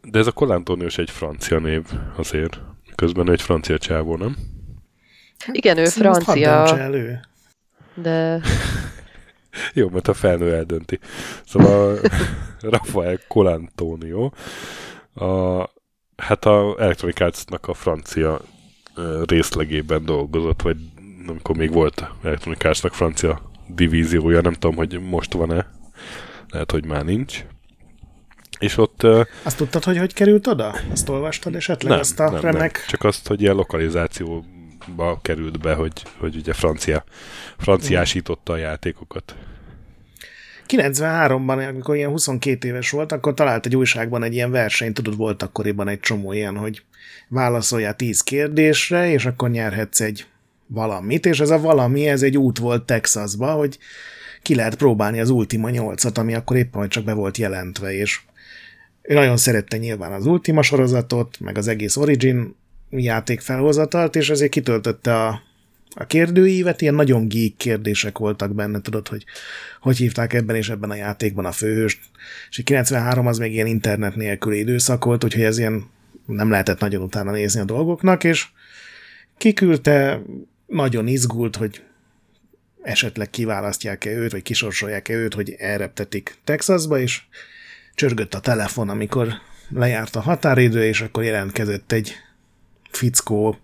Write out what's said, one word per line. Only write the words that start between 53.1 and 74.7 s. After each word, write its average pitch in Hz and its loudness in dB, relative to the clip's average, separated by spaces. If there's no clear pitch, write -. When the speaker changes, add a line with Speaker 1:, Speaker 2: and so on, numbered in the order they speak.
Speaker 3:
hogy 147 0
ki 151 2
lehet 113 0
próbálni 113 2
az 113 2
Ultima 113 2
nyolcat, 113 -2
ami 113 0
akkor 117 -2
éppen, 123 0
hogy 101 -2
csak 110 -4
be 110 -2
volt 98 -2
jelentve, 95 -4
és 101 -2
ő 147 0
nagyon 131 6
szerette 110 2
nyilván 107 -6
az 98 -2
Ultima 156 4
sorozatot, 123 2
meg 98 -6
az 104 -2
egész 104 -2
Origin 131 2
játék 117 -2
felhozatalt, 151 2
és 151 2
ezért 143 2
kitöltötte 117 0
a, 110 -4
a - -12
kérdőívet, 180 4
ilyen 147 4
nagyon 127 4
geek 110 0
kérdések 107 -2
voltak 101 -2
benne, 104 -4
tudod, 107 -8
hogy 104 -10
hogy 127 2
hívták 120 0
ebben 117 0
és 107 -2
ebben 104 -6
a 104 -6
játékban 101 -4
a 90 -4
főhőst, 110 -2
és - -10
kilencvenhárom 127 2
az 117 0
még 113 -4
ilyen 110 0
internet 107 0
nélküli 104 -2
időszak 120 0